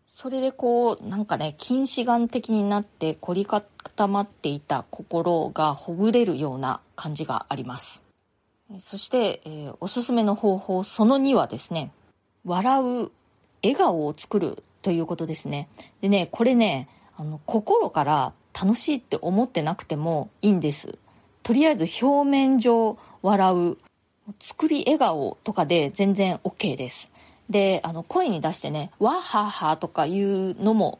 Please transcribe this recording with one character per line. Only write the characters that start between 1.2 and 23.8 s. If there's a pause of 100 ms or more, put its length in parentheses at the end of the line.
か
ね、
近
視
眼
的
に
な
っ
て
凝
り
固
ま
っ
て
い
た
心
が
ほ
ぐ
れ
る
よ
う
な (160)
感
じ
が
あ
り
ま
す。 (840)
そ
し
て、
え (220)
ー、
お
す
す
め
の
方
法、
そ
の
二
は
で
す
ね、 (540)
笑
う、 (520)
笑
顔
を
作
る (200)
と
い
う
こ
と
で
す
ね。 (340)
で
ね、
こ
れ
ね、 (300)
あ
の、
心
か
ら (200)
楽
し
い
っ
て
思
っ
て
な
く
て
も (120)
い
い
ん
で
す。 (460)
と
り
あ
え
ず (180)
表
面
上 (240)
笑
う、 (600)